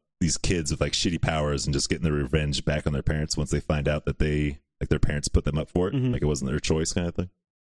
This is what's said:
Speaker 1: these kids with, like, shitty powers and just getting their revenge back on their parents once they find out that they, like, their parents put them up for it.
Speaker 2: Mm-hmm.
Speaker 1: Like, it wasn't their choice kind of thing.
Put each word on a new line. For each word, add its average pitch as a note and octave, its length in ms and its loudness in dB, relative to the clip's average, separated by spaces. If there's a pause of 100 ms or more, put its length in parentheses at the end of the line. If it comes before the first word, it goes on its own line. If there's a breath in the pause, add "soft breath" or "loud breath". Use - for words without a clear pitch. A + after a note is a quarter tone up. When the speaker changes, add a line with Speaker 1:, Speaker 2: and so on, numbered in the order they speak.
(200)
Speaker 1:
these D#2+ 180 2
kids D#2+ 340 0
with, D#2 100 -2
like, D2 120 0
shitty - 280 0
powers D2 440 0
and C#2+ 80 -2
just - 160 -2
getting E2 140 -2
their E2 100 4
revenge D2 520 0
back D2+ 220 0
on D#2 60 2
their C#2 100 -2
parents D2+ 340 0
once D2 140 -2
they D2+ 100 2
find D2 260 0
out D2 180 0
that C#2+ 140 -4
they, D2+ 400 0 (220)
like, - 80 -4
their D2+ 100 2
parents D2 300 2
put - 160 2
them D2+ 120 0
up D2+ 120 -2
for - 180 0
it. G3+ 60 -2
Speaker 2:
Mm-hmm. B2+ 200 0
Speaker 1:
Like, - 80 -2
it - 40 0
wasn't D2 260 0
their D2+ 80 -2
choice D#2+ 340 0
kind F2 140 0
of E2+ 80 -6
thing. F2+ 140 -2 (400)